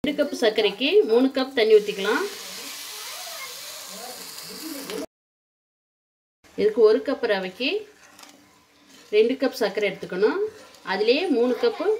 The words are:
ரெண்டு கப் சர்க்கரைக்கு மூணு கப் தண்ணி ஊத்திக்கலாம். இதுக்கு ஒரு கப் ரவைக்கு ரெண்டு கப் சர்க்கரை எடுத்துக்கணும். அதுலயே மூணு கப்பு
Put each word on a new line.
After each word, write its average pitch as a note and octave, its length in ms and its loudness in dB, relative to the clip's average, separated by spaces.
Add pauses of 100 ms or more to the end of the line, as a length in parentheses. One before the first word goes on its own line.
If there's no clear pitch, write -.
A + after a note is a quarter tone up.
ரெண்டு C#4+ 160 0
கப் C#4+ 220 0
சர்க்கரைக்கு A3 480 2 (200)
மூணு B3 260 6
கப் C4 220 -2
தண்ணி A3 200 6
ஊத்திக்கலாம். G3 460 0 (4000)
இதுக்கு G#3+ 280 2
ஒரு A#3 180 4
கப் C4 240 -4
ரவைக்கு F#3+ 380 -2 (1500)
ரெண்டு A#3 260 4
கப் C4 200 -2
சர்க்கரை G3+ 300 0
எடுத்துக்கணும். F#3+ 480 0 (540)
அதுலயே A#3 300 2 (140)
மூணு A#3+ 260 2
கப்பு A#3+ 240 0 (120)